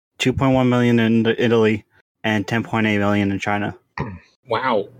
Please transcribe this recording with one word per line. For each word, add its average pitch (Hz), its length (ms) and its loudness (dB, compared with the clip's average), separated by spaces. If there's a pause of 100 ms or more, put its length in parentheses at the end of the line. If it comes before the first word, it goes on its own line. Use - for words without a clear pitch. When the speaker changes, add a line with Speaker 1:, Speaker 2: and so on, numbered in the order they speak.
(180)
Speaker 1:
two 131 140 0
point 135 220 0
one 127 160 2
million 120 300 2
in 113 260 2
Italy, 110 580 2 (400)
and 107 220 -2
ten 113 160 -2
point 110 240 -2
eight 104 120 0
million 101 340 0
in 98 60 -4
China. 101 380 -4 (720)
Speaker 2:
Wow. 113 400 -2
Speaker 3:
Um, - 0 - (120)